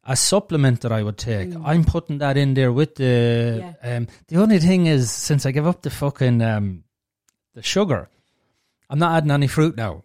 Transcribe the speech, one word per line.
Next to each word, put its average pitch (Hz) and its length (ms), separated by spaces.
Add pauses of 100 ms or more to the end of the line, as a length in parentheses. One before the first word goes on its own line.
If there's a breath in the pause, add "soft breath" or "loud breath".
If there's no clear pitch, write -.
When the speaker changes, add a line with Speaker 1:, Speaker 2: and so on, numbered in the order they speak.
Speaker 1:
a 131 100
supplement 147 680
that 117 100
I 110 120
would 104 140
take, 104 320
Speaker 2:
Mm. 170 160
Speaker 1:
I'm 160 180
putting 160 360
that 139 180
in 139 180
there 131 160
with 143 240
the, 117 880
Speaker 2:
Yeah. 123 160
Speaker 1:
um, 117 100 (200 loud breath)
the 160 100
only 214 220
thing 175 280
is, 131 240
since - 340
I 135 60
give 147 160
up 180 140
the - 80
fucking, 127 520
um, 101 420 (720)
the 113 80
sugar, 160 480 (800)
I'm 139 80
not 165 180
adding 151 160
any 143 160
fruit 156 300
now, 95 280